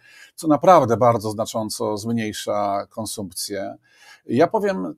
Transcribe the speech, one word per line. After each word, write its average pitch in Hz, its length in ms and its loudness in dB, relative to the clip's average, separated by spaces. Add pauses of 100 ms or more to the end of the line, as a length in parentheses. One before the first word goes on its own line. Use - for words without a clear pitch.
(360)
co - 120 -8
naprawdę 147 500 6
bardzo 113 340 2
znacząco 107 680 -4
zmniejsza 104 920 -4
konsumpcję. 104 840 -10 (500)
Ja 165 220 4
powiem 190 500 -2